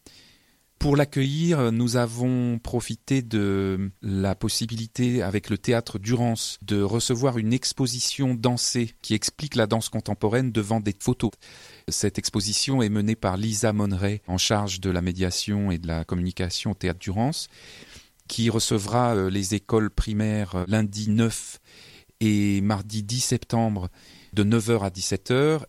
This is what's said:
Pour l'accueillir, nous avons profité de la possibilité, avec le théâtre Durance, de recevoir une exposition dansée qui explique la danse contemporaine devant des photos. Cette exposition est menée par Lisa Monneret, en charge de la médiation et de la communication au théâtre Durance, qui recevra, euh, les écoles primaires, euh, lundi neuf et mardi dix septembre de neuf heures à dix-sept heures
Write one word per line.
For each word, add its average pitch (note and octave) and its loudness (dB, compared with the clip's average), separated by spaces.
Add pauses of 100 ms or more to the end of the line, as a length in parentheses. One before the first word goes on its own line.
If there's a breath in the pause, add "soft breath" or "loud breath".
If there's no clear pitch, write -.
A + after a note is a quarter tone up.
(760 soft breath)
Pour C#3+ 4
l'accueillir, C#3+ 2
nous A#2 2
avons B2 0
profité A#2+ -2
de G2 0 (100)
la F#2+ 0
possibilité, A2+ -2
avec G2 -2
le G2+ -2
théâtre A#2 -2
Durance, A#2 -2
de G2+ 0
recevoir A#2+ 0
une A2 2
exposition B2+ -2
dansée A#2+ 0
qui - -2
explique - -4
la A2+ 4
danse A2+ 0
contemporaine A2 0
devant A2 0
des G#2 -2
photos. A#2+ 0 (580 loud breath)
Cette - -2
exposition G#2+ 0
est G#2+ 2
menée G#2+ 2
par F#2 -2
Lisa G#2+ 0
Monneret, G2+ 0
en F#2 -2
charge G2+ 0
de F#2+ -2
la F2 2
médiation F#2 0
et F2 0
de E2+ -6
la E2 -2
communication F2+ -4
au - 0
théâtre F2 -4
Durance, A2+ -2 (800 loud breath)
qui A2+ 0
recevra, A2+ 2
euh, F#2+ 2
les F#2+ -2
écoles G#2+ 0
primaires, G#2+ -2
euh, F2+ -2
lundi G#2+ 0
neuf A2+ 0 (600 loud breath)
et G2+ 4
mardi G#2 -2
dix A#2+ -4
septembre A2+ 0 (440 loud breath)
de G#2 4
neuf G#2+ 4
heures A2 4
à G2 0
dix-sept F#2+ -4
heures C#3+ 2